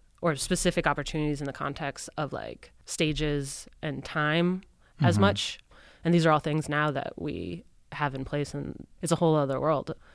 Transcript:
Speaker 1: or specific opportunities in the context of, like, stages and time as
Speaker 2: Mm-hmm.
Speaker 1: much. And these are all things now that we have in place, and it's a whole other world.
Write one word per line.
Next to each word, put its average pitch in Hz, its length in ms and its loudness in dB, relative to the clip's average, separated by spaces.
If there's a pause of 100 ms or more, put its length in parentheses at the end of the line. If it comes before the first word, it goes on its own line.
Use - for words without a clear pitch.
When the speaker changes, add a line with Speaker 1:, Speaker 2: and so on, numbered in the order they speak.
(220)
Speaker 1:
or 165 140 2
specific 175 500 0
opportunities 151 560 0
in 139 60 -4
the 139 60 -6
context 143 540 -6 (120)
of, 143 140 -4
like, - 380 -10 (140)
stages 147 840 -2 (140)
and 147 240 -6
time 170 560 0 (400)
as 104 140 6
Speaker 2:
Mm-hmm. 104 60 4
Speaker 1:
much. 101 360 2 (480)
And 170 80 4
these 165 140 6
are 156 40 8
all 151 80 6
things 151 300 0
now 151 220 2
that - 240 -6
we 87 480 -8 (300)
have 143 200 -2
in 135 100 -6
place, 147 300 -4
and 143 320 -8 (160)
it's 170 100 -2
a 165 40 6
whole 160 200 4
other 135 240 2
world. 147 360 -2 (200)